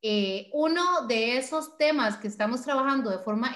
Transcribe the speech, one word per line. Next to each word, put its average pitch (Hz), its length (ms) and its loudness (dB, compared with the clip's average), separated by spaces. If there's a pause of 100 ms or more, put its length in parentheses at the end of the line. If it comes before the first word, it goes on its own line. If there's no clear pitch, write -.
Eh, 202 520 -2
uno 320 540 2
de 233 280 2
esos 311 420 -4
temas 277 380 2
que 208 140 -6
estamos 220 320 -2
trabajando 269 480 0
de 185 100 -2
forma 220 360 -2